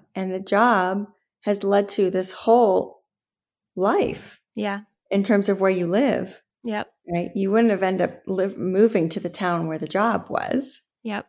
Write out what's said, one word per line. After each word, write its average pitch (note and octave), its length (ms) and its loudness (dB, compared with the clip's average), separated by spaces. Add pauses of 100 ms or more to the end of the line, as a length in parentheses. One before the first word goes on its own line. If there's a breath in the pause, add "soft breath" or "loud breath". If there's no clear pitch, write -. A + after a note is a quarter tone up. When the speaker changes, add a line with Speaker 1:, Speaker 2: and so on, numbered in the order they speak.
(140)
Speaker 1:
And F#3+ 180 -4
the F#3+ 80 -6
job G3+ 680 2 (360)
has G3+ 220 -2
led G3+ 260 2
to F#3+ 200 0
this F#3 220 -4
whole A3+ 680 2 (720)
life - 640 -2 (140)
Speaker 2:
Yeah. G#3 260 -6 (300)
Speaker 1:
in G3 120 2
terms G3+ 260 2
of F#3+ 120 0
where F#3+ 100 4
you F3+ 160 0
live. G3 560 0 (220)
Speaker 2:
Yep. G#3+ 240 -6 (240)
Speaker 1:
Right? F3 240 -2
You G3 160 0
wouldn't A#3 180 4
have F#3+ 140 0
ended F#3 260 0
up - 160 -18
live, F#3+ 320 -2
moving F#3+ 520 2
to - 100 -6
the F3 100 -6
town E3+ 380 -2
where D#3+ 100 -6
the - 80 -8
job G#3 420 0
was - 540 -4 (220)
Speaker 2:
Yep. G#3 240 -8